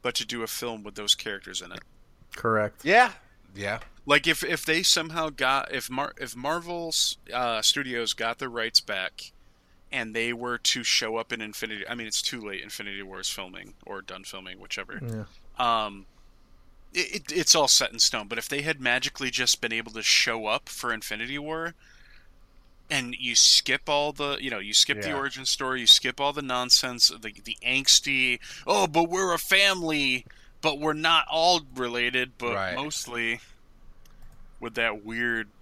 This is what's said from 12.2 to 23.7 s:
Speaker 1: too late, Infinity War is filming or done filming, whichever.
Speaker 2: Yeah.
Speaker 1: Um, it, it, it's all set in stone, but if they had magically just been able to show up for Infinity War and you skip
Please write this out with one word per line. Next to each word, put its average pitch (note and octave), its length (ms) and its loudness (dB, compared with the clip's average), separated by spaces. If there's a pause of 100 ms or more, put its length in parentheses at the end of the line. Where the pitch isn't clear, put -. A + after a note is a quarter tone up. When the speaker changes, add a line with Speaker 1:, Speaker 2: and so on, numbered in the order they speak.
Speaker 1:
too B2 180 -4
late, G2+ 220 -8
Infinity G2+ 400 -10
War F#2+ 180 -12
is - 100 -6
filming F#2 440 -12 (120)
or G2 160 -12
done F#2+ 220 -14
filming, F#2 360 -14
whichever. G2 420 -10
Speaker 2:
Yeah. A2 220 -6 (640)
Speaker 1:
Um, G2+ 200 -12 (880)
it, F3 220 -2
it, - 160 -8
it's E3 220 6
all D3+ 140 4
set - 240 4
in A#2 60 -14
stone, G#2+ 300 0
but A2+ 100 -4
if - 100 -8
they C#3+ 140 -4
had D3+ 180 -4
magically B2+ 500 0
just B2 300 0
been A2+ 120 -2
able A2+ 200 -4
to A2 100 -8
show A2+ 440 2
up A#2 220 0
for - 240 -4
Infinity A2+ 460 -6
War D#3+ 360 -6 (1160)
and B2+ 280 -2
you A#2+ 160 -4
skip - 540 4